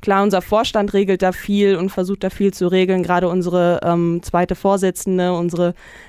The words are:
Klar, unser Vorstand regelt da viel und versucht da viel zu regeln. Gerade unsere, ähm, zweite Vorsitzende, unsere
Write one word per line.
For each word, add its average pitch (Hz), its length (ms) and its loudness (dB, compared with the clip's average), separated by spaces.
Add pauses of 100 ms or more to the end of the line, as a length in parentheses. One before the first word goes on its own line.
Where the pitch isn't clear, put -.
Klar, 196 220 2
unser 196 180 2
Vorstand 208 520 -2
regelt 196 280 2
da 185 100 2
viel 202 460 0
und 185 140 -4
versucht 190 340 -4
da 190 40 0
viel 196 240 0
zu 180 140 -2
regeln. 185 360 2
Gerade 175 260 0
unsere, 175 540 0
ähm, 170 380 0
zweite 175 340 -2
Vorsitzende, 185 760 0
unsere 175 440 -2 (340)